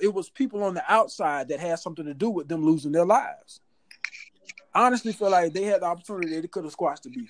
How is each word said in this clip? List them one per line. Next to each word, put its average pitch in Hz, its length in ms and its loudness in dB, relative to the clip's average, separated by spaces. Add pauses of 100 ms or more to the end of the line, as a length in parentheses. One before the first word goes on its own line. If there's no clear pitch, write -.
it 202 100 4
was 185 160 -4
people 208 340 -2
on 190 120 -2
the 170 120 -6
outside 160 600 2
that 147 120 -4
had 165 180 -2
something 165 260 -10
to 147 80 -8
do 143 160 -2
with 170 180 -4
them 160 160 -4
losing 151 300 2
their 170 140 4
lives. - 560 0 (1120)
I 233 120 6
honestly 226 260 0
feel 196 180 0
like 170 220 4
they 190 120 -4
had 202 180 0
the 175 40 -2
opportunity, 170 540 -6
they 170 80 -6
could 180 160 -8
have 151 80 -10
squashed 156 300 -4
the 254 80 -16
beef. 247 200 -10